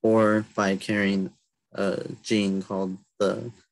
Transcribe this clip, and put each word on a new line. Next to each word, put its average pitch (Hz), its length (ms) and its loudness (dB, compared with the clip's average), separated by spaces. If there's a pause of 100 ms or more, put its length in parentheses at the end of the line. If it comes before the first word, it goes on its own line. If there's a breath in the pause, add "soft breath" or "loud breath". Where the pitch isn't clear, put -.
or 110 420 4 (100)
by 98 200 2
carrying 98 560 -2 (420)
a 98 300 -2 (200)
gene 98 380 0
called 95 360 -6 (220)
the 110 320 -2 (200)